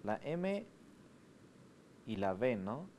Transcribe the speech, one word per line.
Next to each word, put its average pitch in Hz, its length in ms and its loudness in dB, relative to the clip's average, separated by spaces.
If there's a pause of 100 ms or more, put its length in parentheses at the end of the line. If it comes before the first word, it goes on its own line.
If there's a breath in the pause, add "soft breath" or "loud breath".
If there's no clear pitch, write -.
la 107 200 2
M 180 420 0 (1400)
y 113 100 -2
la 98 180 2
B, 117 220 4
¿no? 110 440 -4